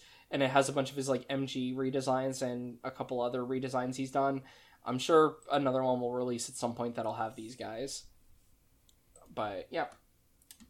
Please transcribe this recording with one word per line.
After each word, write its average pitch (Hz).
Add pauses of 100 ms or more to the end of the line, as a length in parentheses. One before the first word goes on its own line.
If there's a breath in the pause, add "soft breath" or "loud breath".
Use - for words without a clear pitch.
(300 soft breath)
and 143
it 127
has 139
a 139
bunch 139
of -
his, 135
like, 127
M 135
G 127
redesigns 131
and 123
a 131
couple 123
other 123
redesigns 127
he's 135
done. 139 (420 soft breath)
I'm 127
sure 156 (140)
another 135
one 127
will 120
release 123
at -
some 120
point 120
that'll 110
have 110
these 110
guys. 113 (1300)
But, 104
yeah. 165 (840)